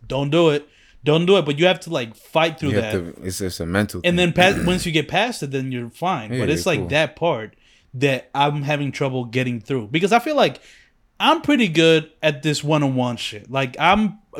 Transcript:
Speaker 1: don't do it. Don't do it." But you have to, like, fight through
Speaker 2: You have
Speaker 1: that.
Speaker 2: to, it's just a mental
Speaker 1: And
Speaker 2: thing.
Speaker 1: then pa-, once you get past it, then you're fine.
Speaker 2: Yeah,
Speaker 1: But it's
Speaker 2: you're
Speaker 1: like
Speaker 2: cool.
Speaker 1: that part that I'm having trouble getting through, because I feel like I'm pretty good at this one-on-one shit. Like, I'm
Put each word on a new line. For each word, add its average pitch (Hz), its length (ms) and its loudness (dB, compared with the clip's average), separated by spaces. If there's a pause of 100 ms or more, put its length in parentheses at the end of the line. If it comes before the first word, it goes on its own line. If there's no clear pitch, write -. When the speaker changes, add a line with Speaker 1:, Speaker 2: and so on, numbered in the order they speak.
Speaker 1:
don't 143 240 -2
do 165 180 6
it. 147 180 0 (360)
Don't 165 240 4
do 202 100 8
it." 165 80 2
But 147 140 -2
you 170 80 6
have 180 140 4
to, 165 100 -10
like, 123 240 -4
fight 160 440 0
through 151 120 -2
Speaker 2:
You 104 100 2
have 110 100 -4 (140)
Speaker 1:
that. 85 120 -14
Speaker 2:
to, - 60 -18
it's 92 140 -6
just 92 220 -6
a 85 80 -6
mental 95 360 -2
Speaker 1:
And 175 140 2
Speaker 2:
thing. 175 160 2
Speaker 1:
then 185 220 4
pa-, 175 100 -4
once 175 220 0
you 170 40 -4
get 151 160 0
past 214 360 -2
it, 139 80 -8
then 131 200 -6
you're 120 200 -8
fine. 135 420 -6
Speaker 2:
Yeah, 131 60 -4
Speaker 1:
But 120 100 -2
it's 170 160 -2
Speaker 2:
you're 190 80 0
Speaker 1:
like 139 80 -2
Speaker 2:
cool. 85 80 -6
Speaker 1:
that 147 260 -2
part 123 400 -4 (380)
that 131 400 -2
I'm 143 300 0
having 143 280 -2
trouble 131 340 -4
getting 120 360 -4
through, 120 300 -6
because 175 200 0
I 233 60 4
feel 302 180 0
like 185 240 0 (600)
I'm 302 220 2
pretty 262 280 2
good 160 400 4 (140)
at 147 200 0
this 151 200 -2
one-on-one 135 540 0
shit. - 340 -12
Like, 131 280 -4
I'm 190 380 2 (220)